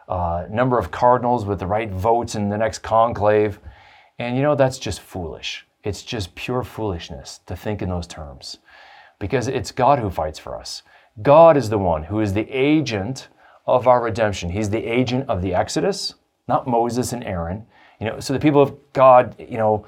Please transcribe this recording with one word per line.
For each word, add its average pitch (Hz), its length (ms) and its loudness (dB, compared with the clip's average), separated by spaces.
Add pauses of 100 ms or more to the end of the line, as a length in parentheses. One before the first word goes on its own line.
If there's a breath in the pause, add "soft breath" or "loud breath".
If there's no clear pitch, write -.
uh, 87 420 -4
number 123 280 0
of 101 140 -4
cardinals 123 540 2
with 101 140 -4
the 95 80 -6
right 107 240 -4
votes 113 440 -2
in 104 140 -2
the 104 80 -2
next 110 220 -4
conclave? 107 800 2 (600 soft breath)
And, 120 180 -4
you 135 60 0
know, 147 120 2
that's 131 220 2
just 98 240 -8
foolish. - 640 -12 (180)
It's 101 200 -8
just 107 320 -10
pure 123 280 -4
foolishness 85 800 -10
to 95 100 -12
think 104 260 -8
in 95 80 -4
those 87 180 -6
terms, 71 500 -16 (600 soft breath)
because 117 280 -2
it's 120 240 -6
God 131 280 2
who 107 100 -2
fights 85 300 -6
for 64 180 -12
us. - 240 -14 (400 soft breath)
God 156 340 8
is 113 140 0
the 107 80 0
one 85 260 0
who 101 160 -4
is 104 140 0
the 104 180 -2
agent 131 800 0 (360 soft breath)
of 127 220 2
our 123 140 6
redemption. 107 480 -2
He's 104 200 -2
the 107 160 -2
agent 123 440 -2
of 95 120 -2
the 90 120 -2
Exodus, - 600 -2 (320)
not 139 200 -2
Moses 120 460 0
and 120 100 -8
Aaron. 92 440 -8 (320 soft breath)
You 104 80 -6
know, - 120 -6
so - 140 -6
the 127 60 -2
people 147 220 4
of 117 140 2 (160)
God, 127 480 6
you - 180 -10
know, 107 300 0